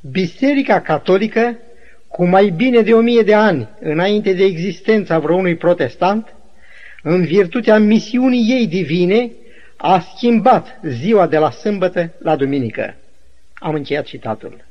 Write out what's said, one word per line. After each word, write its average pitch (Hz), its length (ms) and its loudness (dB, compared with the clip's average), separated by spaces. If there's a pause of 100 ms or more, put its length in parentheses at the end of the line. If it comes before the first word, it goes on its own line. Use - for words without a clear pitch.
(120)
biserica 208 680 0
Catolică, 214 760 -2 (500)
cu - 180 -4
mai 190 240 4
bine 233 320 2
de 214 120 2
o 226 60 6
mie 233 220 2
de 208 120 2
ani 196 360 2 (100)
înainte 190 540 -2
de 185 100 0
existența 190 760 -2
vreunui 170 360 0
protestant, 175 800 -2 (720)
în 175 220 0
virtutea 208 540 2
misiunii 233 680 2
ei 240 180 0
divine, 180 640 -2 (460)
a 180 220 2
schimbat 220 840 0
ziua 170 440 0
de 156 100 0
la 151 140 0
sâmbătă 180 680 -4
la 156 180 -2
duminică. 135 600 -6 (580)
Am 160 200 -8
încheiat 143 320 -6
citatul. - 640 -12